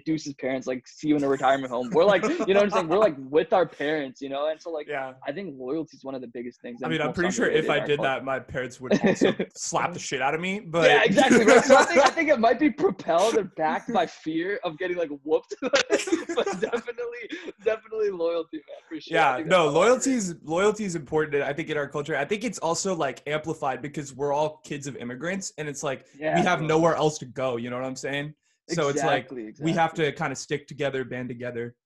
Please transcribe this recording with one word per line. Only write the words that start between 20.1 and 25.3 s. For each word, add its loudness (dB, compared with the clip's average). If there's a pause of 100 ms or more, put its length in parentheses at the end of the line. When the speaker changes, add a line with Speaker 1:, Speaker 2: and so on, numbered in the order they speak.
Speaker 1:
underrated. -2
Speaker 2:
is, -14
loyalty 0
is -4
important, -2
I -4
think, -6
in -2
our -4
culture. -6
I 0
think -4
it's -6
also, -2
like, -4
amplified -4
because -10
we're -2
all -2
kids -10
of -10
immigrants, -8